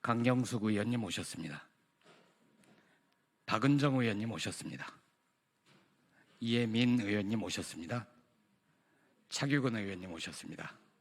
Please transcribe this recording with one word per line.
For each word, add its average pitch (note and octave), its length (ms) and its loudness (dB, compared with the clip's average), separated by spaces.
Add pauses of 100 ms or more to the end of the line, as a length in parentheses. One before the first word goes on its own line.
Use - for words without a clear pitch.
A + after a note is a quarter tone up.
강경숙 A#2 640 2
의원님 A2 380 2
오셨습니다. D#2+ 640 -8 (1800)
박은정 C3+ 540 4
의원님 A2+ 300 0
오셨습니다. - 680 -8 (1400)
이혜민 A#2+ 600 4
의원님 G#2 420 0
오셨습니다. F#2 640 -6 (1200)
차규근 C3+ 480 0
의원님 F#2+ 360 -6
오셨습니다. - 680 -10 (220)